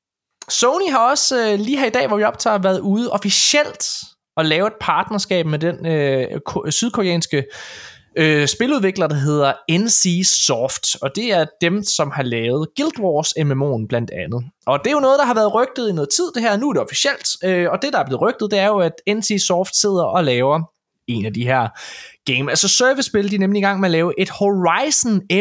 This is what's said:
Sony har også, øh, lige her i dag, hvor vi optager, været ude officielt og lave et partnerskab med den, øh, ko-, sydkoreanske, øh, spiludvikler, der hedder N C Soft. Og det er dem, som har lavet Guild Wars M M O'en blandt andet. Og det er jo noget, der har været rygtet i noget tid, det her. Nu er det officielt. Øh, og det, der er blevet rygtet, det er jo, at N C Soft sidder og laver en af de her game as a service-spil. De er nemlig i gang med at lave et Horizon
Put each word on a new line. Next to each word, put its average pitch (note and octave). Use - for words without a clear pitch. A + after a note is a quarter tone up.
Sony D#4+
har A#3+
også, C4
øh, G3+
lige B3
her C4+
i A3+
dag, B3
hvor G#3
vi G#3+
optager, G#3+
været F#3+
ude G3+
officielt -
og D#3+
lave D#3+
et G#3+
partnerskab F#3
med D3+
den, E3
øh, C#3+
ko-, -
sydkoreanske, F3
øh, D3+
spiludvikler, G3
der D3+
hedder C#3+
N G3+
C F#3
Soft. B2+
Og C#3
det A3
er E3
dem, F#3
som D3+
har C#3+
lavet A#2+
Guild C#4+
Wars D#3+
M -
M C3+
O'en A#2+
blandt A#2
andet. F#2
Og C#3
det -
er C4+
jo D4
noget, C4+
der C#4+
har B3
været G#3+
rygtet A#3+
i -
noget D3+
tid, F4+
det A#3+
her. G#3+
Nu C#4
er B3
det C#3
officielt. -
Øh, F3+
og F#3
det, C#4
der -
er -
blevet C3
rygtet, G#3+
det G#3
er G3
jo, G#3
at E3
N G#3+
C G3+
Soft F#3
sidder F#3+
og E3
laver C3+
en A2+
af G#2+
de A2
her B2
game C3
as D#3+
a G3+
service-spil. B3
De G#3+
er G3
nemlig G3
i G3
gang G3
med F#3+
at F3
lave E3
et F#3
Horizon G3+